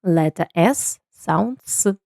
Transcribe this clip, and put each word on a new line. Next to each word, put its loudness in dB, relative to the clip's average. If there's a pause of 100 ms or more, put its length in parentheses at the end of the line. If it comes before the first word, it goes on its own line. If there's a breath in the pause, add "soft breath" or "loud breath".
Letter 0
S, 0 (100)
sound -4
С. -2 (100)